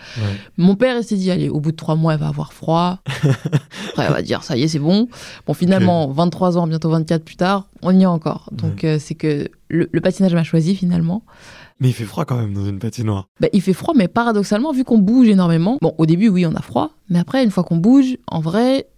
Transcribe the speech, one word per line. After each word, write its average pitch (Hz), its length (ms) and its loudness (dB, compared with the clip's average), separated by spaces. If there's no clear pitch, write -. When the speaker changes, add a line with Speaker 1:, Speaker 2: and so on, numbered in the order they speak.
Speaker 1:
Ouais. 113 60 -6
Speaker 2:
Mon 185 200 4
père, 247 200 0
il 233 80 -2
s'est 214 120 -4
dit, « 185 160 -2
Allez, 151 180 -2
au 151 100 -4
bout 156 120 -2
de 160 40 -18
trois 160 200 -4
mois, 160 180 2
elle 151 60 -2
va 151 80 -4
avoir 147 260 -8
froid. 175 500 -2
Speaker 1:
<laughs> - 180 -8
Speaker 2:
Après, - 160 -4
elle 76 60 2
va 65 100 -2
dire, - 200 -4
ça 143 140 -4
y 120 60 0
est, 160 60 2
c'est 160 100 -2
bon. » 185 280 2
Bon, 147 60 -2
finalement, 180 560 2
Speaker 1:
Ok. 135 80 -8
Speaker 2:
vingt-trois 175 400 0
ans, 175 100 0
bientôt 160 220 -2
vingt-quatre 160 360 0
plus - 120 -20
tard, 190 320 -2
on 180 160 2
y 190 60 6
est - 20 6
encore. 165 460 -2
Donc, 104 320 -6
Speaker 1:
Ouais. 160 100 0
Speaker 2:
euh, 151 40 0
c'est 151 160 -8
que 151 340 -2
le, 165 240 0
le 165 80 0
patinage 185 340 2
m'a 170 80 2
choisi, 165 320 0
finalement. 175 500 -2
Speaker 1:
Mais 131 100 2
il 123 40 4
fait 117 120 -8
froid 143 200 -6
quand 127 140 -4
même 104 160 -4
dans 98 100 -4
une 101 140 -6
patinoire. 107 480 -4
Speaker 2:
Bah, 240 140 0
il 202 80 2
fait 185 140 0
froid, - 200 -4
mais 190 140 4
paradoxalement, 226 640 0
vu 254 120 0
qu'on 233 140 2
bouge 226 300 6
énormément, 180 540 2
bon, - 160 0
au 160 80 4
début, 180 240 4
oui, 180 160 2
on 151 80 -2
a - 80 -4
froid, - 300 -4
mais 175 80 2
après, 262 260 0
une 214 60 2
fois 185 140 0
qu'on 170 120 -2
bouge, 254 400 4
en 165 120 -4
vrai, 233 460 0